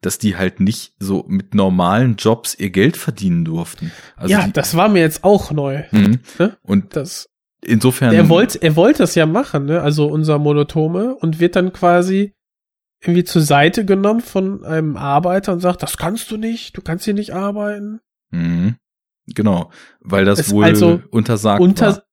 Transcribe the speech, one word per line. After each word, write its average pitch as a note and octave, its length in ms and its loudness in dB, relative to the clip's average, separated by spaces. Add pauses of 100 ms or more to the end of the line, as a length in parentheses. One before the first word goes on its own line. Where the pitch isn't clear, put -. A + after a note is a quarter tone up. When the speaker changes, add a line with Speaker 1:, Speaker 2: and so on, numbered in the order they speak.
Speaker 1:
dass F#2 140 -6
die G2+ 180 -2
halt F#2 220 -4
nicht G2+ 400 -2
so G2 280 -4
mit F#2+ 280 -6
normalen G2 640 2
Jobs - 380 -2
ihr G2 140 -6
Geld G2 280 2
verdienen F2+ 480 -2
durften. E2 460 -8 (240)
Also F#3 160 -4
Speaker 2:
Ja, G3 140 2
Speaker 1:
die G3 80 -4
Speaker 2:
das D3 220 -4
war G3 140 4
mir G3 100 4
jetzt D#3+ 240 0
auch G3 280 2
neu. C#3+ 400 -4
Speaker 1:
Mhm. A2 280 4 (200)
Speaker 2:
Ne? F#3+ 220 0
Speaker 1:
Und - 340 -2
Speaker 2:
Das - 340 -10 (320)
Speaker 1:
insofern A#2 520 2
Speaker 2:
Er G#2+ 160 6
wollte, F#3 320 2
er D#3 140 2
wollte A3 280 4
es E3 120 0
ja D#3+ 100 4
machen, D#3+ 400 -2
ne? D#3+ 160 -2
Also D3 260 0
unser D3+ 300 0
Monotome, D#3 760 -2
und E3 240 -4
wird F3 160 2
dann F3+ 180 0
quasi F#3 600 0 (680)
irgendwie F3+ 220 2
zur F3 180 0
Seite D3+ 440 2
genommen G3+ 360 0
von F#3+ 440 -6
einem D#3+ 320 -4
Arbeiter F3+ 560 -2
und E3+ 80 -4
sagt, F3+ 220 -2
„Das - 140 -8
kannst G3+ 340 -6
du A3 60 -8
nicht, A3+ 400 -8
du F#3 40 -14
kannst E3 240 -8
hier G#3 80 -2
nicht G#3 200 -6
arbeiten.“ G#3 680 -6 (320)
Speaker 1:
Mhm. E2+ 440 -2 (520)
Genau, G2 440 -2 (300)
weil F#2+ 240 0
das G2+ 140 2
Speaker 2:
Es D#2 120 -2
Speaker 1:
wohl G#2 140 4
Speaker 2:
also G#2+ 360 4 (100)
Speaker 1:
untersagt G#2+ 500 0
Speaker 2:
unter G3 260 4 (100)
Speaker 1:
war. - 160 -20